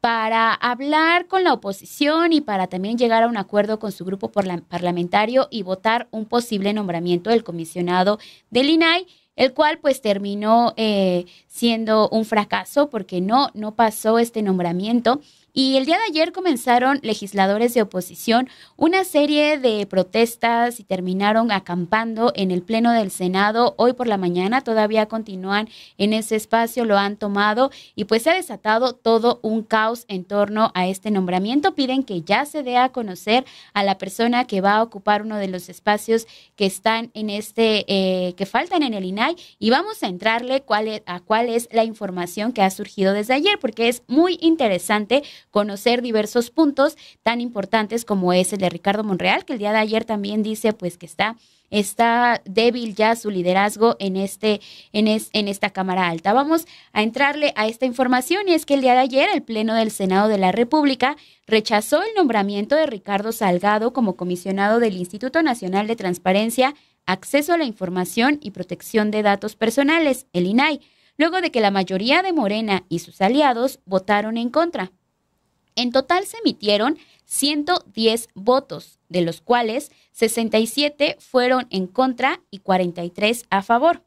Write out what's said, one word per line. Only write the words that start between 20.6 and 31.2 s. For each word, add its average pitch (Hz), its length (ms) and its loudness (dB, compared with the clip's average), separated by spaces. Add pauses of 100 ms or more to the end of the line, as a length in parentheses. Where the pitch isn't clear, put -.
y 202 60 -20
terminaron 196 680 0
acampando 214 840 -2
en 190 160 0
el 180 100 -2
Pleno 226 300 2
del 220 180 0
Senado 208 680 0
hoy 240 160 4
por 247 140 -4
la 208 120 0
mañana. 185 420 0
Todavía 220 460 0
continúan 214 640 -6 (280)
en 208 160 0
ese 220 240 -2
espacio, 233 480 -2
lo 208 120 2
han 202 200 0
tomado 214 560 0 (240)
y, 208 80 -4
pues, 220 180 0
se 302 80 2
ha 339 40 6
desatado 240 600 -2
todo 226 480 2
un 220 200 -2
caos 220 440 -2
en 185 180 -6
torno 208 500 0
a 180 120 0
este 190 240 -4
nombramiento. 202 640 0